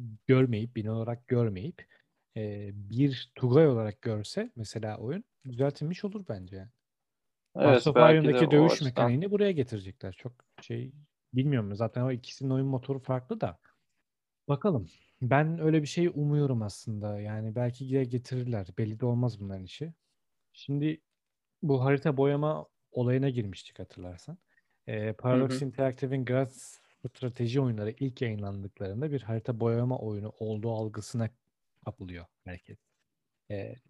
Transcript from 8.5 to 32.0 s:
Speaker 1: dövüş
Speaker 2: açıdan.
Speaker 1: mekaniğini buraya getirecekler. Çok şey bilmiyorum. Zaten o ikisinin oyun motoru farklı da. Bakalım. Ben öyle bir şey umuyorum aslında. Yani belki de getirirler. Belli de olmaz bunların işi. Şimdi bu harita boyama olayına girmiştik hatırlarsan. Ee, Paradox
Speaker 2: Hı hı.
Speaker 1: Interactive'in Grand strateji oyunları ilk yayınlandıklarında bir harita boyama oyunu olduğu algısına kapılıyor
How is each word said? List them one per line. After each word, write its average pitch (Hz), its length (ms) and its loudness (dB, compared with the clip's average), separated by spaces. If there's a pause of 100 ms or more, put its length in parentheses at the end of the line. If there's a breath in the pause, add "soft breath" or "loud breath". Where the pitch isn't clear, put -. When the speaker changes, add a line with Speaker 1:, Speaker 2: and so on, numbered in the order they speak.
Speaker 1:
dövüş 151 200 10
Speaker 2:
açıdan. 151 180 2
Speaker 1:
mekaniğini 123 420 2
buraya 202 200 2
getirecekler. 101 640 -6
Çok - 200 -14 (280)
şey 123 300 -8 (420)
bilmiyorum. 123 420 0
Zaten 113 260 -2
o 131 100 0
ikisinin 131 380 -6
oyun 131 180 0
motoru 135 320 -4
farklı 131 420 -4
da. 92 180 -6 (880)
Bakalım. 143 400 0 (340)
Ben 151 380 2
öyle 156 220 4
bir 147 60 -4
şey 175 200 0
umuyorum 147 540 0
aslında. 104 580 -6
Yani 107 360 -6
belki 123 360 -4
de 135 120 2
getirirler. 123 640 -4 (100)
Belli 110 220 -2
de 127 60 -2
olmaz 120 340 0
bunların 98 240 -10
işi. 156 300 -12 (600)
Şimdi 143 480 -4 (640)
bu 135 220 4
harita 139 320 2
boyama 147 500 2 (240)
olayına 127 380 2
girmiştik 104 500 -6
hatırlarsan. 92 580 -14 (500)
Ee, 110 260 -4
Paradox 127 480 2
Speaker 2:
Hı 143 40 -4
hı. 131 40 -4
Speaker 1:
Interactive'in 131 560 -2
Grand 127 240 2 (600)
strateji 123 520 -4
oyunları 110 380 -2
ilk 135 220 -6
yayınlandıklarında 101 920 -6
bir 139 100 -4
harita 113 380 -4
boyama 120 400 0
oyunu 107 300 -6 (100)
olduğu 110 320 -4
algısına 110 580 -4 (560)
kapılıyor 87 400 -12 (200)